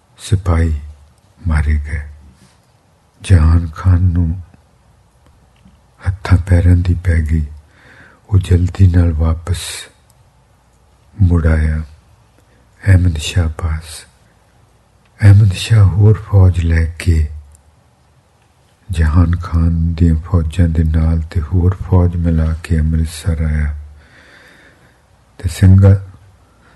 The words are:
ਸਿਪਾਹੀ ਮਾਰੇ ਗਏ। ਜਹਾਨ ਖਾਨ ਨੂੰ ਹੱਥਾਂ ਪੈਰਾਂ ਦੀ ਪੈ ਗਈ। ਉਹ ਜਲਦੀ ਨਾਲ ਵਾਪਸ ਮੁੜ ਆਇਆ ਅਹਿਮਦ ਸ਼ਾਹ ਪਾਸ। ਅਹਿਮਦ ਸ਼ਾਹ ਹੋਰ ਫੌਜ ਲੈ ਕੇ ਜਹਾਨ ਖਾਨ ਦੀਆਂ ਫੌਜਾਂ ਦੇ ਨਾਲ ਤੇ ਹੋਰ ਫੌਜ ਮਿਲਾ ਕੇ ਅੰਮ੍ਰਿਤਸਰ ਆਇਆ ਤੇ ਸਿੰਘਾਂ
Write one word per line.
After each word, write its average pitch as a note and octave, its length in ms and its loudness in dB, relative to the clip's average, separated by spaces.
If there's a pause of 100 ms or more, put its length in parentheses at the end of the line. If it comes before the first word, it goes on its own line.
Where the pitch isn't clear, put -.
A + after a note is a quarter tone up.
(200)
ਸਿਪਾਹੀ E2 600 -2 (680)
ਮਾਰੇ D2+ 280 -2
ਗਏ। D2 340 -8 (1120)
ਜਹਾਨ E2 460 2
ਖਾਨ F2+ 340 0
ਨੂੰ F2+ 400 -2 (1700)
ਹੱਥਾਂ - 300 0
ਪੈਰਾਂ F2+ 380 2
ਦੀ F2 180 0
ਪੈ E2 280 -2
ਗਈ। D#2 240 -2 (840)
ਉਹ G2 100 2
ਜਲਦੀ F2+ 480 2
ਨਾਲ E2+ 260 2
ਵਾਪਸ D#2+ 440 -4 (1600)
ਮੁੜ E2+ 260 2
ਆਇਆ D#2 300 0 (1120)
ਅਹਿਮਦ F2 300 2
ਸ਼ਾਹ D#2+ 320 -4
ਪਾਸ। D#2 560 -10 (1160)
ਅਹਿਮਦ G2+ 280 6
ਸ਼ਾਹ G#2 340 2
ਹੋਰ G2+ 280 4
ਫੌਜ F#2 460 2
ਲੈ E2 260 0
ਕੇ D#2+ 440 -2 (1600)
ਜਹਾਨ D#2+ 440 0
ਖਾਨ E2 580 -2
ਦੀਆਂ E2 220 2
ਫੌਜਾਂ E2 540 -2
ਦੇ E2 140 0
ਨਾਲ D#2+ 380 0
ਤੇ D#2+ 200 -6
ਹੋਰ F2+ 340 -2
ਫੌਜ F2 400 0
ਮਿਲਾ D#2+ 380 -2 (100)
ਕੇ D#2+ 160 -2
ਅੰਮ੍ਰਿਤਸਰ D#2+ 640 -4
ਆਇਆ D2+ 340 -2 (1600)
ਤੇ - 120 -8
ਸਿੰਘਾਂ F#2+ 460 6 (800)